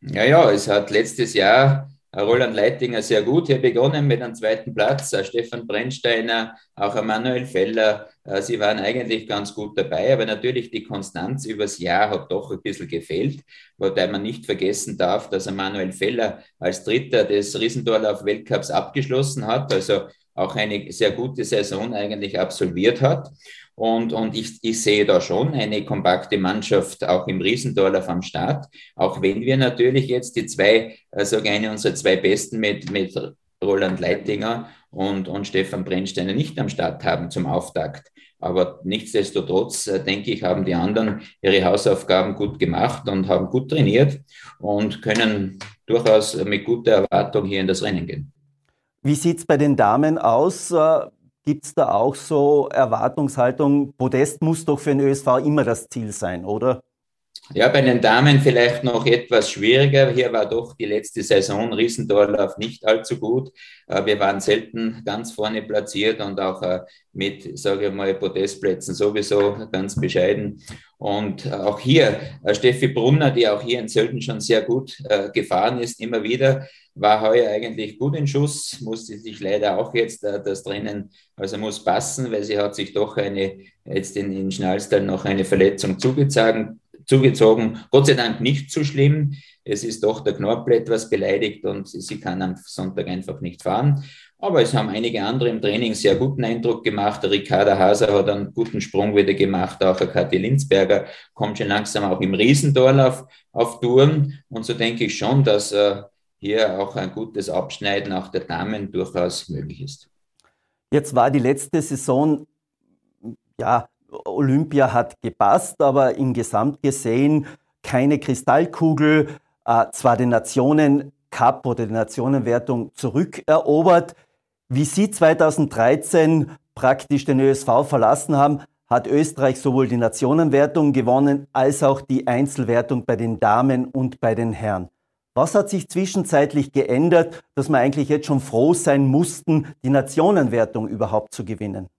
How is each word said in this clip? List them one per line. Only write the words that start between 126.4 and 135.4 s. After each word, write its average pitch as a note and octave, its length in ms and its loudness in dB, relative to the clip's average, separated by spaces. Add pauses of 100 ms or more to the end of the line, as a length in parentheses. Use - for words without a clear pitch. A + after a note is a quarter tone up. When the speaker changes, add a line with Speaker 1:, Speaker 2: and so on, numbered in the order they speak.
Speaker 2:
praktisch C#3 500 0
den C3 160 2
Ö C3+ 100 6
S C3+ 140 0
V B2 180 4
verlassen C#3 540 2
haben, C#3+ 240 2 (280)
hat A#2+ 180 0
Österreich C3+ 520 0
sowohl C3 300 2
die B2 80 -2
Nationenwertung C#3+ 960 2
gewonnen, C3+ 600 2
als C#3 300 0
auch C3+ 200 2
die C3 240 -2
Einzelwertung A#2+ 800 0
bei A#2+ 100 0
den A2+ 240 -4
Damen B2+ 460 2
und C3 340 -4
bei A2+ 140 0
den A2+ 180 -2
Herren. G2+ 380 -4 (440)
Was C#3+ 200 0